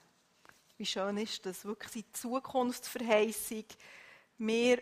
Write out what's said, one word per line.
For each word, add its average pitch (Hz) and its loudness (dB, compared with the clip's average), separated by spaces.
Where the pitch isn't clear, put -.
Wie 208 -8
schön 202 -2
ist - -6
das? 185 -8
Wirklich - -10
die - -20
Zukunftsverheißung. 233 0
Wir 233 4